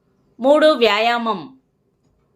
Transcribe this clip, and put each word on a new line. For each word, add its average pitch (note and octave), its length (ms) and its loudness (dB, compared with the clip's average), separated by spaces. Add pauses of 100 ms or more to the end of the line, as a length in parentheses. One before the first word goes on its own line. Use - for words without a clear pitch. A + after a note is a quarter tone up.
(380)
మూడు D4 280 2
వ్యాయామం, A3+ 920 -2 (800)